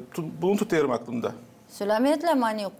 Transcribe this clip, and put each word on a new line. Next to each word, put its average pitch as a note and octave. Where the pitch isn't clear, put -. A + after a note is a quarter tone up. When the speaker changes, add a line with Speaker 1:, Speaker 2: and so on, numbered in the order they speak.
Speaker 1:
tu-, D#3+
bunu G3
tutuyorum D#3
aklımda. A#2
Speaker 2:
Söylemeyelim C4+
hani G#3+